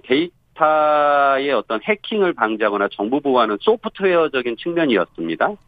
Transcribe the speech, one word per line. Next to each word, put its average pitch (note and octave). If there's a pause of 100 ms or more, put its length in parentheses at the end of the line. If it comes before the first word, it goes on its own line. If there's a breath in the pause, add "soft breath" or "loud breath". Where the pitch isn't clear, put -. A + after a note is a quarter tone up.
데이터의 D3
어떤 A2
해킹을 G#3
방지하거나 G#2+
정보 A#2+
보호하는 A#2
소프트웨어적인 E3+
측면이었습니다. A#2+ (140)